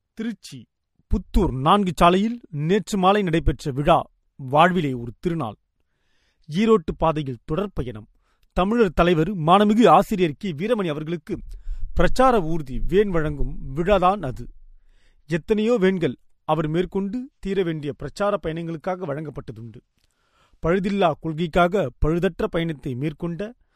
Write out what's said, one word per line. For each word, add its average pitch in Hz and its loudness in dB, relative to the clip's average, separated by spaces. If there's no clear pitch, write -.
திருச்சி 208 -12
புத்தூர் 185 0
நான்கு 180 4
சாலையில் 196 4
நேற்று 175 0
மாலை 196 4
நடைபெற்ற 160 -2
விழா 143 2
வாழ்விலே 147 2
ஒரு 120 -10
திருநாள். 156 -6
ஈரோட்டு 214 2
பாதையில் 147 -2
தொடர் 190 -4
பயணம். 117 -10
தமிழர் 202 2
தலைவர் 175 2
மானமிகு 208 4
ஆசிரியர் 185 4
கி 196 -6
வீரமணி 196 -4
அவர்களுக்கு 156 -8
பிரச்சார 233 4
ஊர்தி 151 -4
வேன் 185 2
வழங்கும் 147 -2
விழாதான் 185 2
அது. 123 -10
எத்தனையோ 214 0
வேன்கள் 180 0
அவர் 156 -2
மேற்கொண்டு 196 -4
தீர 196 -4
வேண்டிய 156 -4
பிரச்சார 202 -4
பயணங்களுக்காக 165 -8
வழங்கப்பட்டதுண்டு. 131 -12
பழுதில்லா 190 0
கொள்கைக்காக 170 0
பழுதற்ற 170 -2
பயணத்தை 160 -6
மேற்கொண்ட 165 -8